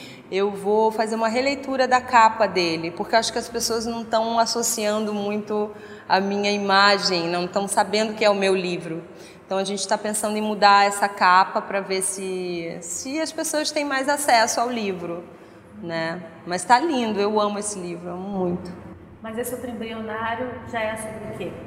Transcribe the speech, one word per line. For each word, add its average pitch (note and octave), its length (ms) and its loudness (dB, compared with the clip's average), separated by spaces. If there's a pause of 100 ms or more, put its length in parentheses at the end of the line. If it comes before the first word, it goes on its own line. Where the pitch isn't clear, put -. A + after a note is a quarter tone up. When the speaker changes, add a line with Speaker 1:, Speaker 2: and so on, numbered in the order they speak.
(300)
Speaker 1:
eu G3 200 0
vou G#3 400 2
fazer A3 240 -2
uma A3+ 140 0
releitura C4 580 0
da B3+ 140 4
capa A3 460 6
dele, E3+ 440 0
porque G3+ 240 -2
eu A3+ 40 6
acho A3+ 140 0
que B3+ 60 -4
as A#3+ 100 -6
pessoas A3+ 380 -2
não A#3 180 -6
tão A3+ 340 0
associando A3 760 0
muito G#3 560 -2 (380)
a F#3+ 120 4
minha G3+ 300 0
imagem, G3 760 4
não F3 180 -2
tão G3+ 220 -2
sabendo G#3+ 460 0
que A3 100 0
é G#3 60 8
o G3+ 40 6
meu F#3+ 200 2
livro. F3 500 -4 (400)
Então F#3+ 140 -4
a G3 60 0
gente G3 220 -4
tá G#3+ 100 0
pensando G#3+ 400 -2
em G#3+ 40 -2
mudar G3+ 460 6
essa G3+ 220 0
capa F#3+ 540 4
pra G3 180 -4
ver F#3+ 220 -2
se, F3+ 760 -4
se C4+ 400 -6
as D#4 100 -4
pessoas D4+ 400 -4
têm D4 140 -2
mais C4+ 240 -2
acesso B3+ 520 4
ao A#3+ 80 0
livro, F3+ 540 -4 (580)
né? E3 420 -4 (220)
Mas F3+ 200 -4
tá B3 160 6
lindo, A#3+ 400 0
eu G#3+ 200 2
amo G#3 180 0
esse G#3 200 -6
livro, F3 320 -8
amo F#3 180 -8
muito. F3+ 580 -4 (360)
Speaker 2:
Mas A3 160 -10
esse B3 160 -6
outro B3 160 -8
embrionário A3+ 760 -6 (220)
já A#3 100 -4
é A3 160 -4
sobre G#3 380 -10
o - 40 -10
quê? F3 140 -8 (140)